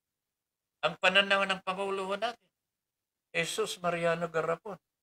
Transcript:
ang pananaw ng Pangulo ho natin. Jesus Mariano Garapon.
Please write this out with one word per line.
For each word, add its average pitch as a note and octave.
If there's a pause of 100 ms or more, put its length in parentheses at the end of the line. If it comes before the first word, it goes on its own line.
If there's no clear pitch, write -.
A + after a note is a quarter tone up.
(880)
ang E3+
pananaw G3
ng F#3+
Pangulo F#3+
ho G3
natin. A3+ (880)
Jesus F3+
Mariano E3+
Garapon. E3 (240)